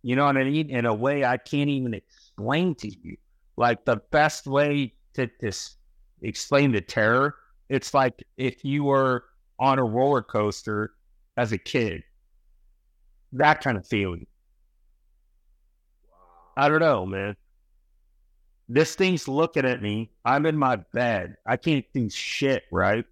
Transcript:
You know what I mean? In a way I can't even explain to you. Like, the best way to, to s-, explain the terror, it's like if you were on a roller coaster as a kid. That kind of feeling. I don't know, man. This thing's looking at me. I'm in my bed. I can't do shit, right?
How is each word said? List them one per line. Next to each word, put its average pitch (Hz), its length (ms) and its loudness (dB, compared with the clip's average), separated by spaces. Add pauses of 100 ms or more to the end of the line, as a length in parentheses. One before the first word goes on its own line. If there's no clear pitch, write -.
You 123 140 -2
know 143 100 4
what 139 120 2
I 131 60 2
mean? 147 260 0
In 120 160 0
a 113 80 2
way 135 320 0
I 123 100 2
can't 143 320 -2
even 131 240 -2
explain 143 840 -4
to 110 120 -12
you. 85 280 -16 (420)
Like, 120 260 2
the 117 120 2 (160)
best 151 340 2
way 143 480 0 (200)
to, 127 120 -2
to - 220 -8
s-, - 280 -10 (460)
explain 139 500 2
the 101 80 2
terror, 120 540 0 (340)
it's 131 240 -4
like 131 300 0 (160)
if 127 260 -4
you 143 200 -2
were 135 400 2 (340)
on 135 200 2
a 131 60 2
roller 123 380 2
coaster 107 680 -4 (460)
as 117 120 -2
a 117 60 -2
kid. 104 460 -4 (1300)
That 147 300 2
kind 120 160 -2
of 92 80 -10
feeling. 92 400 -2 (2250)
I 143 100 4
don't 156 120 4
know, 123 260 2
man. 98 300 -6 (1300)
This 143 280 2
thing's 185 300 0
looking 143 380 0
at 127 160 -2
me. 104 300 -4 (160)
I'm 143 180 2
in 156 140 0
my 127 180 2 (160)
bed. 107 440 -2 (100)
I 120 100 0
can't 151 380 0
do 117 160 -2
shit, - 600 -2
right? 95 420 0